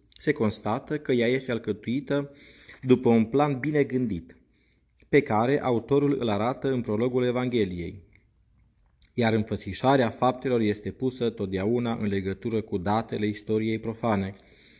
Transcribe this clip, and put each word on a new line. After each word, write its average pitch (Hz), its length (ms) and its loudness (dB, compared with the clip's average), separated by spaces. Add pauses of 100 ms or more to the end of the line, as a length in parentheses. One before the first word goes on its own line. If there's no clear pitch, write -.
(180)
se - 140 0
constată 113 680 -2
că 147 140 -2
ea 117 140 2
este 127 240 0
alcătuită 131 800 -4 (520)
după 127 260 4
un 117 160 6
plan 139 340 0
bine 143 260 0
gândit, 120 520 -4 (720)
pe 147 120 6
care 120 420 2
autorul 139 580 2
îl 120 80 0
arată 120 400 -2
în 131 120 0
prologul 123 440 0
Evangheliei, 117 760 -2 (1120)
iar 113 180 2
înfățișarea 110 760 2
faptelor 123 500 0
este 101 300 0
pusă 123 400 -2
totdeauna 107 680 -2
în 107 60 -2
legătură 98 540 -2
cu 104 180 -4
datele 107 480 -2
istoriei 110 520 -2
profane, 107 560 -2 (460)